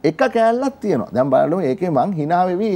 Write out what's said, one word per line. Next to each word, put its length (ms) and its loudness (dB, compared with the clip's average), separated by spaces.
එක 160 0
කෑල්ලක් 540 0
තියෙනවා. 320 -2
දැන් 180 0
බලන්න 320 2
ඒකේ 280 -2
මං 220 0
hina 340 0
වෙවි 300 -2